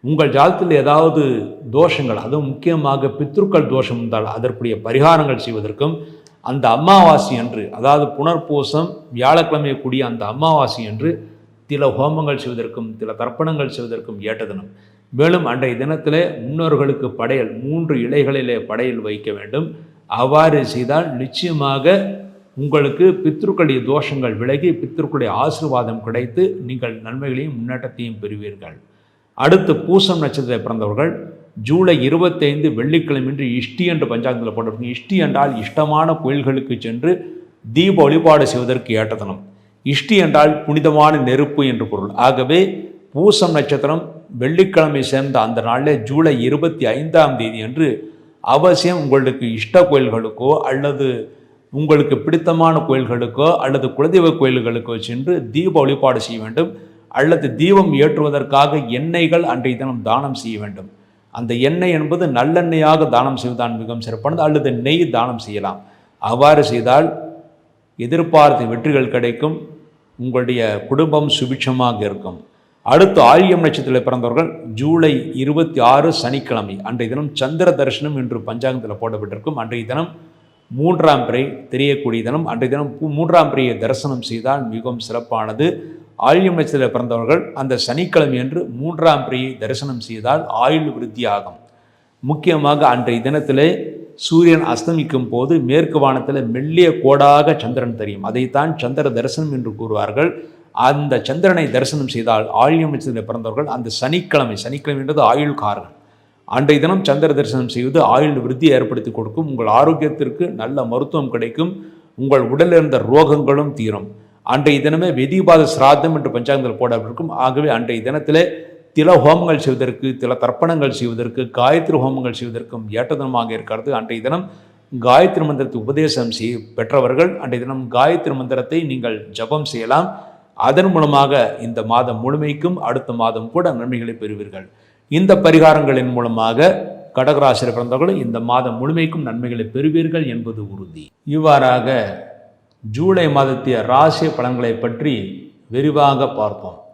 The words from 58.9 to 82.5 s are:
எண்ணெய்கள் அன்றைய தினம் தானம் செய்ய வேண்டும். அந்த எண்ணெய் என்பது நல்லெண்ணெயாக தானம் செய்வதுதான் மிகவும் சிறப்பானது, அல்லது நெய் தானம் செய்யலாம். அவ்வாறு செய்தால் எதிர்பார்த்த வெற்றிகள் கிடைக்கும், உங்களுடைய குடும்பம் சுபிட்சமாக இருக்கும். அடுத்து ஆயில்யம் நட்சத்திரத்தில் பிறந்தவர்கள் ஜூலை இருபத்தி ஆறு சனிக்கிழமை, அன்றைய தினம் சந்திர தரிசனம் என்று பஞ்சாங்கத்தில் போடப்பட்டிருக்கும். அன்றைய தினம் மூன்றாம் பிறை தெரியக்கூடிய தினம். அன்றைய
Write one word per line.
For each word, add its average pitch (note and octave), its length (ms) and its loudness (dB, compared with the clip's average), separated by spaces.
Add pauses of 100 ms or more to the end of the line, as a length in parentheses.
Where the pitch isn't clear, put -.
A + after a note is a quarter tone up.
எண்ணெய்கள் E3 520 0
அன்றைய B2 320 -2
தினம் B2 260 -6
தானம் B2+ 340 0
செய்ய A2+ 220 -8
வேண்டும். G2 300 -12 (460)
அந்த A#2 180 -6 (120)
எண்ணெய் F3 320 0
என்பது D#3 340 -2
நல்லெண்ணெயாக D#3 800 2
தானம் B2+ 320 0
செய்வதுதான் A#2+ 380 -4
மிகவும் A2+ 260 -8
சிறப்பானது, C#3 380 -4
அல்லது D3+ 260 2 (140)
நெய் E3 280 2
தானம் A#2 300 -2
செய்யலாம். G2+ 400 -8 (420)
அவ்வாறு C#3 420 6
செய்தால் B2 440 2 (880)
எதிர்பார்த்த D3 720 4
வெற்றிகள் B2+ 440 0
கிடைக்கும், B2 420 -2 (600)
உங்களுடைய B2 440 -2 (240)
குடும்பம் D3+ 460 2
சுபிட்சமாக B2+ 720 -2
இருக்கும். F#2+ 340 -8 (480)
அடுத்து E3+ 380 6
ஆயில்யம் E3+ 400 6
நட்சத்திரத்தில் B2+ 420 0
பிறந்தவர்கள் B2 440 0 (240)
ஜூலை D#3 380 2 (220)
இருபத்தி D3 500 0
ஆறு C#3+ 280 6
சனிக்கிழமை, A#2 720 -4
அன்றைய A#2 280 -6
தினம் D3 240 -6
சந்திர D#3+ 380 2
தரிசனம் C#3+ 440 -2
என்று A#2+ 240 -6
பஞ்சாங்கத்தில் A2+ 640 -6
போடப்பட்டிருக்கும். A2 580 -6
அன்றைய A2+ 260 -8
தினம் D3+ 240 -4 (600)
மூன்றாம் D3+ 560 2
பிறை A#2+ 160 0 (260)
தெரியக்கூடிய B2+ 540 0
தினம். D3 240 -4
அன்றைய A#2+ 260 -2